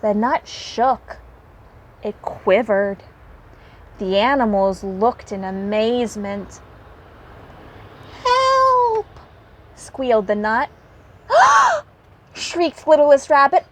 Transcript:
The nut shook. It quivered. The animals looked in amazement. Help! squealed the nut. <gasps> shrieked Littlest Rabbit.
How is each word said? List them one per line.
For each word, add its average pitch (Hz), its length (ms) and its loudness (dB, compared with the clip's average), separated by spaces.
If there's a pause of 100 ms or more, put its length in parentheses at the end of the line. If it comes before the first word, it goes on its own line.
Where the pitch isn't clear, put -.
The 214 120 -2
nut 233 340 -2
shook. - 680 -4 (840)
It - 200 -10
quivered. 202 800 -2 (960)
The 190 180 -4
animals 202 680 0
looked 202 480 -4
in 196 140 -10
amazement. 202 1160 -6 (1600)
Help! 508 840 2 (680)
squealed 226 520 -2
the 208 80 -2
nut. 214 360 -2 (580)
<gasps> 719 560 4 (500)
shrieked - 540 -4
Littlest 294 400 4
Rabbit. 277 440 4